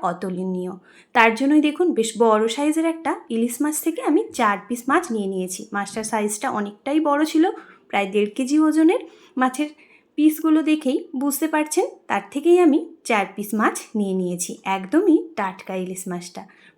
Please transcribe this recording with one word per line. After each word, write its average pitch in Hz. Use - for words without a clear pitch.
অতুলনীয়। 185
তার 226
জন্যই 285
দেখুন, 349
বেশ 226
বড় 220
সাইজের 311
একটা 330
ইলিশ 240
মাছ 302
থেকে 320
আমি 320
চার 208
পিস 240
মাছ 339
নিয়ে 202
নিয়েছি। 185
মাছটার 202
সাইজটা 214
অনেকটাই 208
বড় 285
ছিল, 320
প্রায় 202
দেড় 208
কেজি 269
ওজনের। 320
মাছের 262
পিসগুলো 311
দেখেই 302
বুঝতে 285
পারছেন, 302
তার 202
থেকেই 339
আমি 285
চার 208
পিস 208
মাছ 262
নিয়ে 190
নিয়েছি। 175
একদমই 302
টাটকা 190
ইলিশ 185
মাছটা। 180